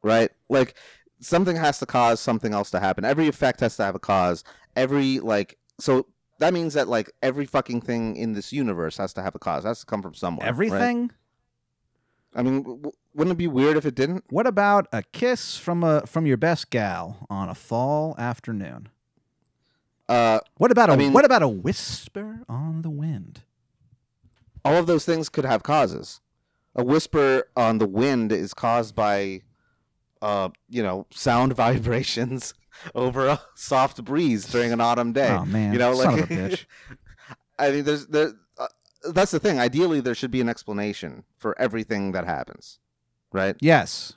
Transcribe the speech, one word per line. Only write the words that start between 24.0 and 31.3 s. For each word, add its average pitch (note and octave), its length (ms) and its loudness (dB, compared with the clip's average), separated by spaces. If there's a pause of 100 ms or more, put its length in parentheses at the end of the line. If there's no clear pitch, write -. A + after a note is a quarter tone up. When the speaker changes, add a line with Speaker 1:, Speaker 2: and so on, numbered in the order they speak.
Speaker 1:
all C#3+ 120 4
of E3+ 120 2
those E3 160 4
things D#3+ 240 0
could C#3+ 160 -4
have A#2+ 180 0
causes, A#2 580 0 (560)
a B2 80 0
whisper C#3 720 2
on A2+ 220 2
the G#2+ 100 2
wind A2+ 420 0
is G2 240 -2
caused A#2 400 0
by, G2+ 460 0 (840)
uh, G2+ 280 -2 (180)
you A#2 140 -4
know, F#2+ 280 -4
sound B2+ 420 2